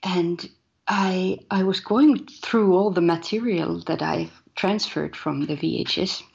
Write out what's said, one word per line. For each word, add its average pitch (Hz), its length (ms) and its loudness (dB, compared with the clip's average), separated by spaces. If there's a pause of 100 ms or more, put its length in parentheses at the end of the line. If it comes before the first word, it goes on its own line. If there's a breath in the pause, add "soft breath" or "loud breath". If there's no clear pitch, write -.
And 175 460 -2 (400)
I, 190 520 0 (100)
I 196 140 2
was 190 160 0
going 269 460 4
through 208 480 2
all 196 160 4
the 180 100 0
material 170 880 0
that - 160 -2
I 160 280 -2 (240)
transferred 190 640 -2
from 147 300 -4
the 151 100 -4
V 160 240 -2
H - 180 -4
S 190 240 -2 (120)